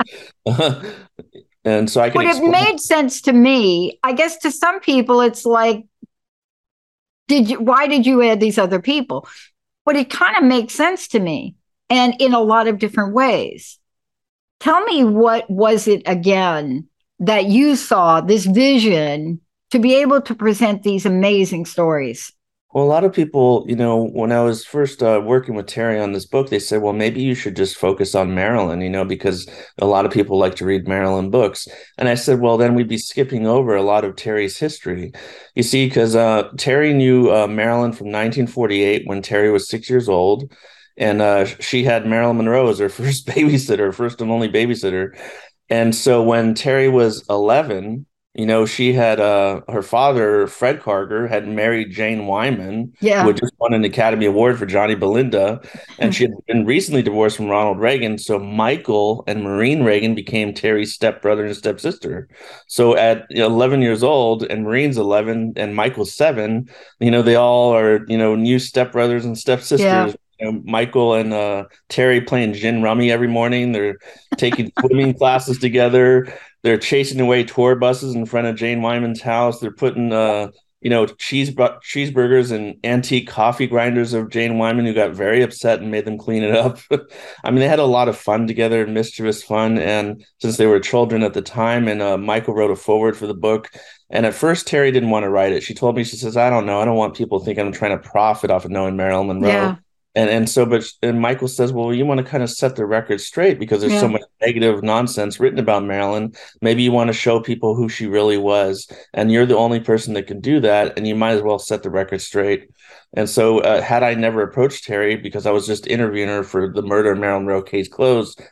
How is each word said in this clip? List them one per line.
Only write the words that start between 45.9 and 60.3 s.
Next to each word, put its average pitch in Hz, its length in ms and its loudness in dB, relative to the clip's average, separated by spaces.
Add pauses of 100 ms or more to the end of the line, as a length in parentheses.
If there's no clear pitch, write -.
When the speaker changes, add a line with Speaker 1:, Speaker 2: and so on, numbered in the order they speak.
Speaker 1:
so 120 280 2
when 113 320 2
Terry 135 340 2
was 120 400 2
eleven, 107 800 0 (280)
you 110 120 -4
know, 113 180 2
she 123 300 0
had, 113 260 2
uh, 101 480 2
her 110 140 -4
father, 110 640 2
Fred 135 340 -2
Karger, 107 480 -4
had 107 180 -4
married 107 440 -2
Jane 107 360 -4
Wyman, 107 760 -4
Speaker 2:
Yeah. 202 220 2
Speaker 1:
who 139 60 4
had 101 80 2
just - 220 -6
won 117 160 0
an 110 100 2
Academy 110 400 0
Award 117 340 2
for 110 60 -6
Johnny 101 300 0
Belinda. 107 640 0 (380)
And 113 100 0
Speaker 2:
Hmm. 104 40 0
Speaker 1:
she 120 120 0
had 113 80 -2 (140)
been 117 180 0
recently 143 380 0
divorced 107 340 0
from 107 140 -6
Ronald 101 280 0
Reagan. 117 380 0
So 104 220 -4
Michael 107 880 -2
and 104 160 -4
Maureen 110 420 0
Reagan 110 300 2
became 104 400 -4